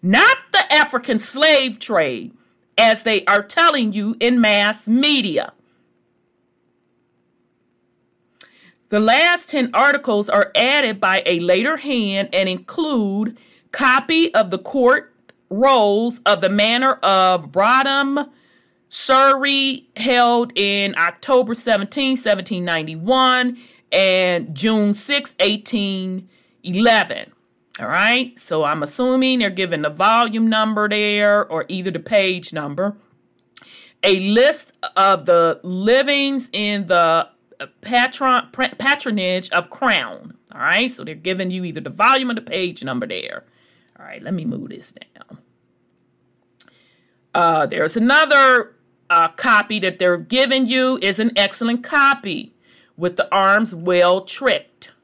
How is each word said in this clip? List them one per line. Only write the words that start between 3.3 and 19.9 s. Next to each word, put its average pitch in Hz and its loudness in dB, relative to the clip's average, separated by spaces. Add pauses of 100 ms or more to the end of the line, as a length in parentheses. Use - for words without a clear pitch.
telling 269 0
you 208 -4
in 240 2
mass 214 2
media. 247 0 (3250)
The 208 0
last 302 2
ten 262 -2
articles 247 2
are 202 2
added 240 0
by 190 2
a 170 0
later 190 0
hand 208 -4
and 185 0
include 214 -4 (340)
copy 285 0
of 208 2
the 180 -6
court 262 0 (380)
rolls 226 2
of 196 2
the 185 0
manor 233 2
of 185 2
Brodham, 277 0 (580)
Surrey, 269 2